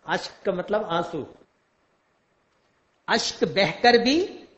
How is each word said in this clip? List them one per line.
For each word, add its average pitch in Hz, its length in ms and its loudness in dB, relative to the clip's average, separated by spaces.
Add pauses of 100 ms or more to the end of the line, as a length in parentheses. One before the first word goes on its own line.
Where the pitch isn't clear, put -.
अश्क - 380 -6
का 202 60 -2
मतलब 190 320 -4
आंसू। 170 440 -4 (1800)
"अश्क - 360 0
बहकर 202 540 4
भी 277 500 0 (100)